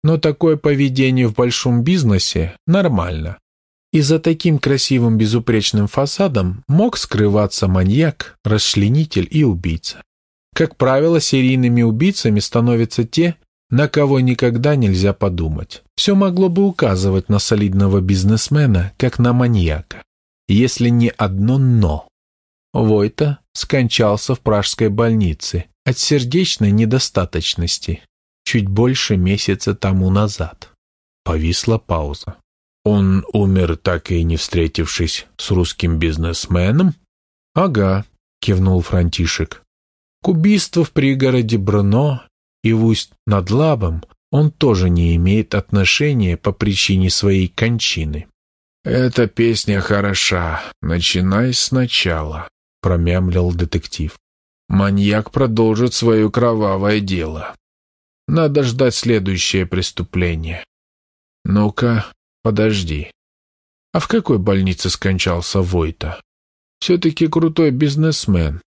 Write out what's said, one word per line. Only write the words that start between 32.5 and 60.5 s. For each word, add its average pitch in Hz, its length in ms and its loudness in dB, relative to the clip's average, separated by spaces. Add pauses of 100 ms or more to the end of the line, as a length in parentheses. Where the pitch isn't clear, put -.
«Он 98 480 2
умер, 95 440 0
так 87 340 -4
и 85 140 0
не 82 120 0
встретившись - 880 -4 (100)
с - 140 -8
русским 87 480 -2
бизнесменом?» 87 960 0 (600)
«Ага», 104 500 0 (360)
кивнул 92 420 2
Франтишек. 85 800 -2 (600)
«К - 60 -2
убийству 180 540 2
в - 80 -2
пригороде 131 680 0
Брно 104 640 0 (420)
и 113 80 2
в 113 120 2
Усть-над-Лабом 107 1160 0 (280)
он 147 200 2
тоже 95 400 2
не 85 260 2
имеет 95 380 0
отношения 101 840 0
по - 160 -4
причине 95 560 0
своей 95 400 0
кончины». 82 800 -4 (580)
«Эта 123 440 0
песня 113 520 0
хороша. 92 800 -2 (220)
Начинай 92 720 0
сначала», 80 920 -2 (320)
промямлил 90 720 0
детектив. 85 640 -6 (500)
«Маньяк 101 600 0
продолжит 113 640 0
своё 110 360 2
кровавое 107 680 0
дело. 80 560 -6 (760)
Надо 147 340 2
ждать 123 320 0
следующее 95 720 -2
преступление. 87 1000 -4 (800)